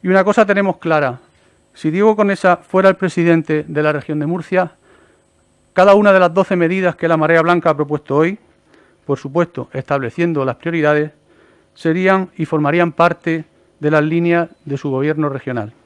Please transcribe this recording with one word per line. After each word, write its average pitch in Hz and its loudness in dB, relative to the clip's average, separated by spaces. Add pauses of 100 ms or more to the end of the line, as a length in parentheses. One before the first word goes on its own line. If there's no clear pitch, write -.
Y 185 -4
una 190 4
cosa 208 2
tenemos 196 -2
clara, 147 -2 (520)
si - -4
Diego 208 2
Conesa 196 2
fuera 190 0
el 185 0
presidente 165 0
de 151 -4
la 151 0
región 147 -6
de 147 -4
Murcia, 180 -4 (1000)
cada 196 6
una 208 4
de 190 4
las 175 2
doce 190 0
medidas 175 -2
que - -6
la 165 2
Marea 165 2
Blanca 170 2
ha 151 0
propuesto 143 -4
hoy, 170 0 (680)
por 143 -2
supuesto, 143 -6
estableciendo 139 -4
las 123 -4
prioridades, 151 -2 (600)
serían 185 0
y 160 -4
formarían 160 0
parte 165 -2 (340)
de 147 -2
las 151 2
líneas 170 0 (160)
de 139 -8
su 143 -6
gobierno 147 -2
regional. 123 -8 (120)